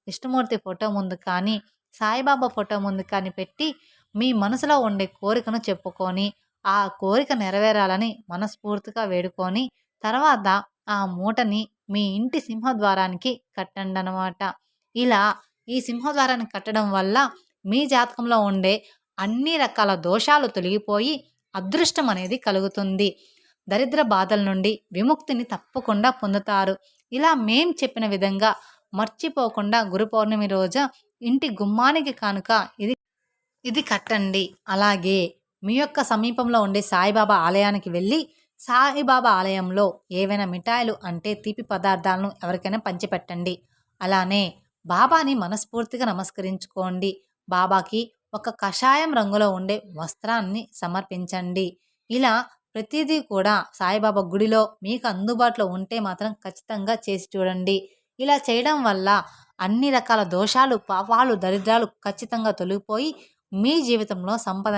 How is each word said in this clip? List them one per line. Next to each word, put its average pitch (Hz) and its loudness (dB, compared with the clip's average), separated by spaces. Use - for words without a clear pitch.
విష్ణుమూర్తి 247 -2
ఫోటో 185 -6
ముందు 190 -4
కానీ, 190 0
సాయిబాబా 254 0
ఫోటో 208 -4
ముందు 190 -4
కానీ 190 -4
పెట్టి 294 -6
మీ 233 0
మనసులో 247 2
ఉండే 196 0
కోరికను 226 -2
చెప్పుకొని, 185 -4
ఆ 196 2
కోరిక 220 2
నెరవేరాలని 202 2
మనస్ఫూర్తిగా 208 -6
వేడుకొని, 185 -2
తర్వాత 240 2
ఆ - -2
మూటని 214 0
మీ 208 0
ఇంటి 254 -2
సింహద్వారానికి 208 0
కట్టండనమాట. 185 -6
ఇలా 233 4
ఈ 240 -4
సింహద్వారాన్ని 254 0
కట్టడం 214 -2
వల్ల 196 0
మీ 220 2
జాతకంలో 240 2
ఉండే 190 2
అన్ని 240 -2
రకాల 214 2
దోషాలు 254 4
తొలగిపోయి 208 -2
అదృష్టం 277 0
అనేది 185 -2
కలుగుతుంది. 196 0
దరిద్ర 247 2
బాధల 190 2
నుండి 196 0
విముక్తిని 247 0
తప్పకుండా 226 0
పొందుతారు. 196 0
ఇలా 294 4
మేం 269 2
చెప్పిన 240 -2
విధంగా 196 2
మర్చిపోకుండా 220 -2
గురు 196 0
పౌర్ణమి 214 0
రోజు 190 0
ఇంటి 262 0
గుమ్మానికి 254 2
కానుక 196 -4
ఇది, 220 -2
ఇది 254 -2
కట్టండి. 196 0
అలాగే 196 2
మీ 214 -2
యొక్క 294 0
సమీపంలో 233 0
ఉండే 202 0
సాయిబాబా 202 4
ఆలయానికి 196 0
వెళ్ళి 202 0
సాయిబాబా 254 2
ఆలయంలో 190 0
ఏవైనా 196 -2
మిఠాయిలు 233 -2
అంటే 170 -6
తీపి 214 -8
పదార్థాలను 190 0
ఎవరికైనా 185 -4
పంచిపెట్టండి. 180 -6
అలానే 190 2
బాబాని 269 4
మనస్ఫూర్తిగా 226 -4
నమస్కరించుకోండి. 185 -6
బాబాకి 185 0
ఒక 208 -6
కషాయం 269 2
రంగులో 208 2
ఉండే 190 -2
వస్త్రాన్ని 202 -4
సమర్పించండి. 180 -4
ఇలా 247 2
ప్రతిదీ 294 -2
కూడా 202 2
సాయిబాబా 202 0
గుడిలో 214 2
మీకు 233 -6
అందుబాటులో 233 0
ఉంటే 190 -6
మాత్రం 202 -6
ఖచ్చితంగా 202 -6
చేసి 196 -4
చూడండి. 185 0
ఇలా 285 4
చేయడం 247 2
వల్ల 196 2
అన్ని 226 0
రకాల 233 2
దోషాలు, 233 4
పాపాలు, 226 2
దరిద్రాలు 202 2
ఖచ్చితంగా 220 -4
తొలగిపోయి 208 -4
మీ 214 2
జీవితంలో 208 -2
సంపద 196 -2